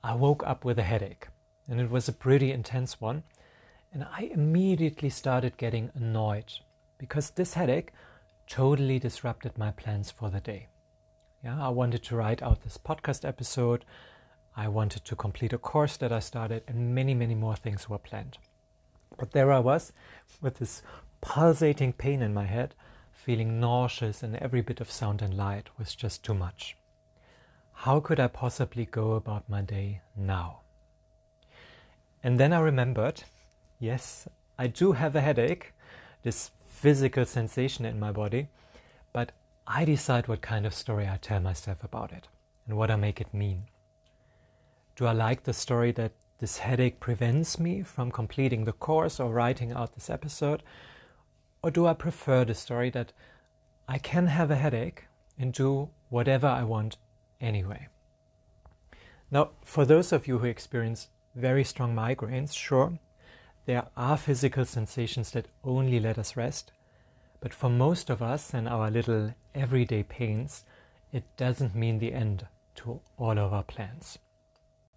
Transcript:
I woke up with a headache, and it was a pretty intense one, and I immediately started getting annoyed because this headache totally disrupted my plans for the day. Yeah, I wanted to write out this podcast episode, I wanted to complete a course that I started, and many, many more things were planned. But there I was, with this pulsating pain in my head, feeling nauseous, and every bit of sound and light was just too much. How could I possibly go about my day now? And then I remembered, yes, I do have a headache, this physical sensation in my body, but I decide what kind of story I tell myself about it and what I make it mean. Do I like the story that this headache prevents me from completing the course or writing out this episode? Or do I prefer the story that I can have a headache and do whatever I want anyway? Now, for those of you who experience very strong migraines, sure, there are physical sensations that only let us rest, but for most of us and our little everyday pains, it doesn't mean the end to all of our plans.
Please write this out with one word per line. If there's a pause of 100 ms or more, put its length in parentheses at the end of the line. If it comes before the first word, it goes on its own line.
I
woke
up
with
a
headache, (420)
and
it
was
a
pretty
intense
one, (680)
and
I
immediately
started
getting
annoyed (460)
because
this
headache (560)
totally
disrupted
my
plans
for
the
day. (760)
Yeah,
I
wanted
to
write
out
this
podcast
episode, (720)
I
wanted
to
complete
a
course
that
I
started,
and
many,
many
more
things
were
planned. (800)
But
there
I
was, (480)
with
this (380)
pulsating
pain
in
my
head, (540)
feeling
nauseous,
and
every
bit
of
sound
and
light
was
just
too
much. (960)
How
could
I
possibly
go
about
my
day (160)
now? (1600)
And
then
I
remembered, (560)
yes, (300)
I
do
have
a
headache, (480)
this (140)
physical
sensation
in
my
body, (640)
but (340)
I
decide
what
kind
of
story
I
tell
myself
about
it (380)
and
what
I
make
it
mean. (1300)
Do
I
like
the
story
that (260)
this
headache
prevents
me
from
completing
the
course
or
writing
out
this
episode? (1000)
Or
do
I
prefer
the
story
that (760)
I
can
have
a
headache (320)
and
do (180)
whatever
I
want (440)
anyway? (1400)
Now, (140)
for
those
of
you
who
experience (260)
very
strong
migraines,
sure, (680)
there (100)
are
physical
sensations
that (140)
only
let
us
rest, (680)
but
for
most
of
us
and
our
little (200)
everyday
pains, (480)
it (120)
doesn't
mean
the
end (300)
to (180)
all
of
our
plans. (800)